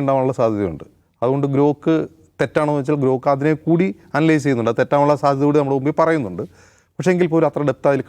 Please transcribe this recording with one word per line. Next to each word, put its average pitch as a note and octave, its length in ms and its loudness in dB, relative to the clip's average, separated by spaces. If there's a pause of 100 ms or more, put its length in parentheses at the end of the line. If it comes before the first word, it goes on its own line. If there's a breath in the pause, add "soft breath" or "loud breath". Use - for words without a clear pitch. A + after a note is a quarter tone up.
ഉണ്ടാവാനുള്ള C3+ 380 -2
സാധ്യതയുണ്ട്. G2+ 440 -2 (380)
അതുകൊണ്ട് C#3 320 0
Grok C#3+ 280 0 (580)
തെറ്റാണോ D3+ 300 -2
എന്ന് D3 100 -2
വെച്ചാൽ D3 220 -2
Grok C3 300 0
അതിനെ C#3+ 200 0 (120)
കൂടി E3+ 220 2 (280 loud breath)
അനലൈസ് D#3 280 2
ചെയ്യുന്നുണ്ട്, A#2 300 0
അത് A2+ 80 -4
തെറ്റാനുള്ള C#3+ 420 2
സാധ്യത C#3+ 260 2
കൂടി D3 120 2
നമ്മുടെ C#3 180 -2
മുമ്പിൽ C#3+ 220 -4
പറയുന്നുണ്ട്. B2+ 420 -2 (520 soft breath)
പക്ഷേ D#3+ 200 0
എങ്കിൽ F3 180 0
പോലും D#3+ 160 2
അത്ര D3 200 -6
ഡെപ്ത് - 220 -2
അതിൽ C3+ 180 0